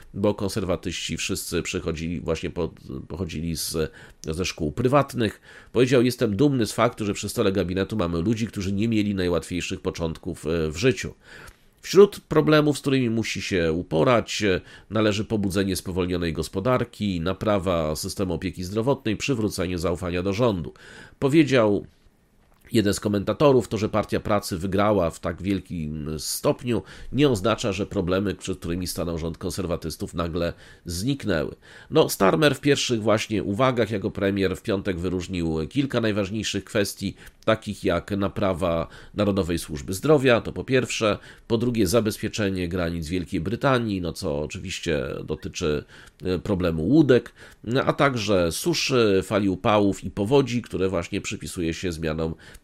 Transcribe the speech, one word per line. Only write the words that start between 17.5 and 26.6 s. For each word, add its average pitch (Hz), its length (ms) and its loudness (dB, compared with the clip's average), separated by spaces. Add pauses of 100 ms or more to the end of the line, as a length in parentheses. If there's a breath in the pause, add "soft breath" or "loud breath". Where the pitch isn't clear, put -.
systemu 92 380 -4
opieki 90 300 -6
zdrowotnej, 110 520 -2
przywrócenie 95 600 -2
zaufania 87 440 -2
do 98 100 0
rządu. 98 420 0 (440 loud breath)
Powiedział 131 680 4 (840)
jeden 101 220 4
z 92 60 -6
komentatorów: 107 680 4
„To, 113 100 -2
że 101 100 0
Partia 101 320 0
Pracy 101 380 -2
wygrała 98 520 2
w - 100 -14
tak 85 220 -6
wielkim 80 760 -4
stopniu, 120 640 -2 (300 loud breath)